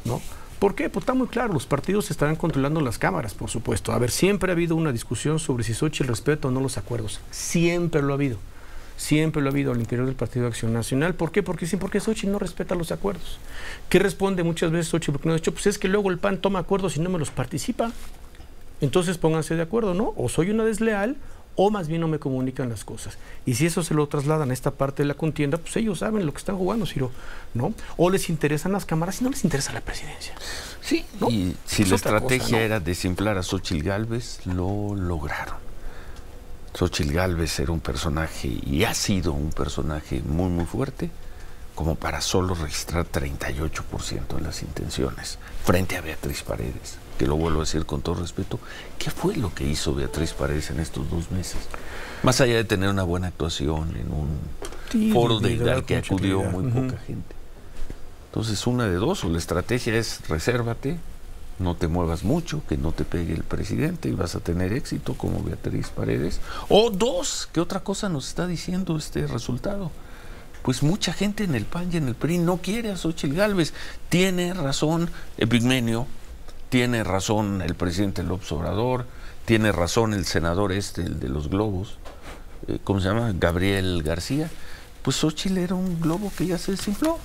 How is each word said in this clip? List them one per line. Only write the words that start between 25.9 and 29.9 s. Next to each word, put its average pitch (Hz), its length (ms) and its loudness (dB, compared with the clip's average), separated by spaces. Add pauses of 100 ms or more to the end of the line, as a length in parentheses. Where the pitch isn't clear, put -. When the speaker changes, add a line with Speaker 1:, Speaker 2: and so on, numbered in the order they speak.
Speaker 1:
saben 214 260 0
lo 139 60 0
que - 60 -10
están 196 180 -2
jugando, 190 280 0
Ciro, 131 280 -2 (420)
¿no? 139 200 0 (220)
O 175 140 6
les 185 180 2
interesan 151 440 0
las 196 120 0
cámaras 165 360 0
y 247 40 2
no 254 60 2
les - 140 -2
interesa 139 280 2
la 117 80 -4
presidencia. - 540 -8 (460)